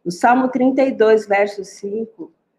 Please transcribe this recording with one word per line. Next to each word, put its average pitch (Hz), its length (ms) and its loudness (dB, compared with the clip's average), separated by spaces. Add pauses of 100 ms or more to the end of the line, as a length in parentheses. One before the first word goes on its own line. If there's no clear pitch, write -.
No 175 80 -6
Salmo 254 360 2
trinta 262 340 0
e 262 100 0
dois, 214 340 2
verso 202 380 -2
cinco, 202 680 -12 (240)